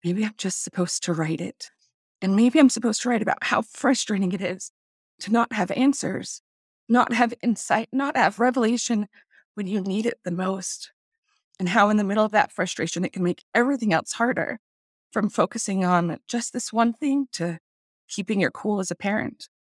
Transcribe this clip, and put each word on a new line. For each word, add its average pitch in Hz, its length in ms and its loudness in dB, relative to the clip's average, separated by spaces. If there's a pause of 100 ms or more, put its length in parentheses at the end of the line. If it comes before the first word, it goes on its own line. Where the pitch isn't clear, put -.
Maybe 180 200 0
I'm 214 140 -4
just - 260 -6
supposed - 400 -4
to 175 100 -2
write 156 280 -2
it. - 300 -12 (500)
And 190 140 2
maybe 247 240 6
I'm 269 100 10
supposed 226 320 -2
to 247 80 -2
write 233 120 2
about - 240 -2
how - 160 0
frustrating 214 680 0
it 185 100 -4
is 190 300 -8 (500)
to 202 100 -4
not 233 220 2
have 196 180 -2
answers, 190 720 0 (460)
not 240 260 4
have 233 280 2
insight, 226 500 -2
not 277 240 -2
have 202 240 2
revelation 233 680 0 (480)
when 208 120 -6
you 196 140 -2
need 196 240 -2
it - 180 -4
the 180 80 -4
most. 185 600 -6 (680)
And 185 100 0
how 208 200 4
in 214 80 2
the 208 80 2
middle 208 180 2
of 214 80 0
that 214 200 2
frustration, - 520 -4
it - 80 -4
can 185 120 -4
make 175 200 -2 (100)
everything 240 380 2
else - 220 0
harder, 233 460 -2 (520)
from 202 180 0
focusing - 540 -2
on 175 440 2
just - 260 -4
this - 180 -8
one 233 220 2
thing 277 400 0
to 170 260 -6 (480)
keeping 202 320 -4
your 165 120 2
cool 208 280 -2
as 190 120 -4
a 170 40 -4
parent. - 540 -4 (140)